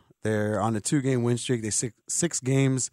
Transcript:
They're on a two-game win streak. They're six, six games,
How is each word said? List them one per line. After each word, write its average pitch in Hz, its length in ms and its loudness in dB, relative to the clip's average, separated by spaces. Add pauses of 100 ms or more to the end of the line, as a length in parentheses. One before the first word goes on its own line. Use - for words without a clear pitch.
(220)
They're 107 360 0
on 110 160 0
a 104 60 -2
two-game 131 420 0
win 120 140 2
streak. 117 240 -2
They're 107 100 -4
six, - 240 -4 (140)
six - 320 -2
games, 131 520 2